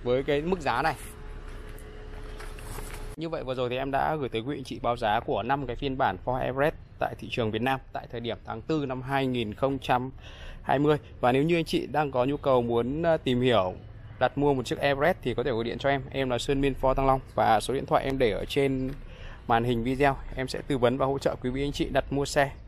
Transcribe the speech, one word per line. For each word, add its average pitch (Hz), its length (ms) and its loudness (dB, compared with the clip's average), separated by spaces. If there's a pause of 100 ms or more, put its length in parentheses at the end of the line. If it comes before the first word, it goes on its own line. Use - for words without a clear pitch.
với 127 200 2
cái 147 180 2
mức 180 180 0
giá 127 220 0
này. 151 140 0 (2250)
Như 160 120 -6
vậy 151 140 -6
vừa 127 120 -4
rồi 123 140 0
thì 127 80 -2
em 135 140 -2
đã 143 240 2
gửi 135 140 -2
tới 113 120 -2
quý 135 120 -4
vị - 60 -6
anh 131 40 -10
chị 113 160 -8
báo 120 180 0
giá 110 220 2
của 117 240 -2
năm 135 240 -2
cái 117 80 -6
phiên 135 220 -4
bản 107 280 2
Ford 127 140 0
Everest 131 360 2 (240)
tại - 200 -2
thị - 120 -12
trường 110 200 0
Việt 110 100 0
Nam 131 180 0 (140)
tại 117 180 -8
thời 120 100 -8
điểm 110 240 -4
tháng 113 160 -8
tư 156 240 0
năm 127 160 -4
hai 135 260 0
nghìn 117 260 0
không 135 260 0
trăm 127 320 0 (520)
hai 135 160 2
mươi. 147 180 4 (240)
Và 123 100 6
nếu 135 120 4
như 170 140 4
anh 160 80 0
chị - 220 0
đang 143 240 0
có 123 140 2
nhu 143 120 0
cầu 131 240 4
muốn, 120 420 0
ờ, 160 140 4
tìm 123 240 2
hiểu 101 320 4 (460)
đặt 127 180 2
mua 143 160 4
một 127 120 0
chiếc - 140 -4
Everest 143 420 4
thì 123 120 0
có 120 100 0
thể 143 80 0
gọi 113 120 0
điện 117 140 -2
cho 139 120 0
em. 139 200 2
Em 135 200 -2
là 120 80 0
Sơn 139 240 0
Miên 139 200 4
Ford 131 120 4
Thăng 135 140 4
Long 131 120 6 (160)
và 110 240 6
số 120 140 -2
điện 135 120 -2
thoại - 180 4
em 135 140 0
để 123 140 4
ở 90 140 -2
trên 135 460 0 (560)
màn 117 160 4
hình 117 200 2
video. 131 340 2 (180)
Em 131 120 -4
sẽ - 200 -6
tư 143 100 0
vấn 120 200 4
và 139 80 2
hỗ 139 140 0
trợ - 240 0
quý 127 60 0
vị 135 140 -2
anh 143 80 -2
chị 151 180 -2
đặt 135 240 0
mua 139 120 2
xe. 139 260 2 (160)